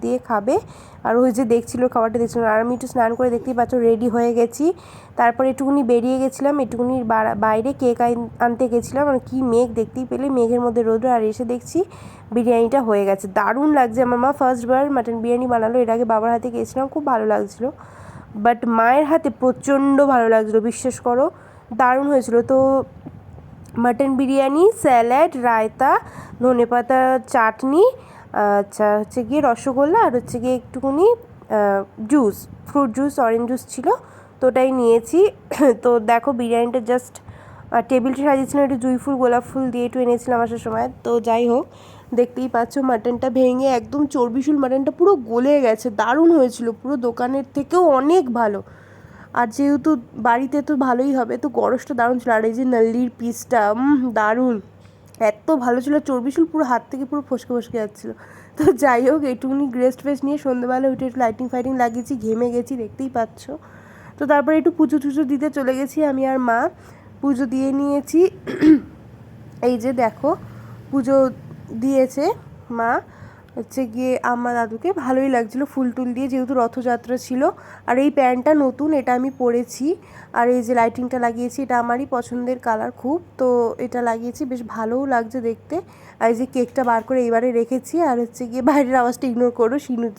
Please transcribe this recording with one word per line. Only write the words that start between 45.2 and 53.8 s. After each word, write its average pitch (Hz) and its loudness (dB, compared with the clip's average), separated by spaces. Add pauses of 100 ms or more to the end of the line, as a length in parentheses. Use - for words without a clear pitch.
গেছে, 220 0
দারুণ 240 4
হয়েছিল, 240 2
পুরো 269 -6
দোকানের 247 -2 (100)
থেকেও 311 2
অনেক 277 4
ভালো। 214 -2 (680)
আর 240 0
যেহেতু 285 0 (180)
বাড়িতে 254 0
তো 302 -2
ভালোই 262 0
হবে, 247 -2
তো 285 -4
গরসটা 233 -2
দারুণ 240 0
ছিল। 240 -4
আর 220 2
এই 226 0
যে 254 -4
নাল্লির 233 0
পিসটা, 226 0
উম, 254 2